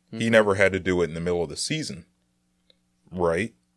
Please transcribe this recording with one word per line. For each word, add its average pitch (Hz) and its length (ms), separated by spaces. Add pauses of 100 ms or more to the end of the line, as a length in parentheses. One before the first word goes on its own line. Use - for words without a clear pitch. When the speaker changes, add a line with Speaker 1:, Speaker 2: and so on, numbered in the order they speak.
(100)
Speaker 1:
He 113 80
Speaker 2:
Mm-hmm. 113 140
Speaker 1:
never 107 220
had 95 180
to 95 80
do 87 220
it 80 60
in 78 60
the 82 60
middle 87 220
of 76 80
the 71 60
season. 151 500 (1040)
Right? 87 420 (220)